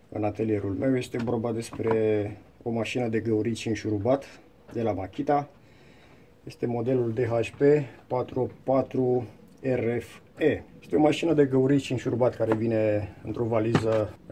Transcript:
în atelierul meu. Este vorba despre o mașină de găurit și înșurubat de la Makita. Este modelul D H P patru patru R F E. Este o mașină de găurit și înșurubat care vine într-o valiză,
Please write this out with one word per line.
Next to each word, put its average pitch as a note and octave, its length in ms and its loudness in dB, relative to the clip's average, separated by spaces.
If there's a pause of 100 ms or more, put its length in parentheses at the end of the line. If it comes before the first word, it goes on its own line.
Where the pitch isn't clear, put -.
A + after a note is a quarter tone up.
în G#2 140 -4
atelierul G#2 500 -2
meu. C3+ 220 0
Este B2 220 -4
vorba A#2 340 -2
despre A2 880 0 (260)
o A#2+ 60 -6
mașină A#2 380 -2
de A2 120 -2
găurit A2 360 0
și - 120 -8
înșurubat A2 580 0 (480)
de A#2+ 80 -4
la A2 100 0
Makita. C#3 580 -2 (920)
Este - 220 -8
modelul A#2+ 460 0
D A2+ 80 -4
H A2+ 380 0
P - 40 -4 (460)
patru B2+ 440 -2 (120)
patru B2+ 640 0 (340)
R A#2+ 380 -2
F - 200 -12 (180)
E. C3+ 240 2 (200)
Este - 140 -4
o - 40 4
mașină D#3 340 4
de D3 120 6
găurit C3 340 4
și - 120 -4
înșurubat A#2+ 440 0
care A2 200 0
vine G#2+ 680 0
într-o A2 200 -4
valiză, A2 720 2 (140)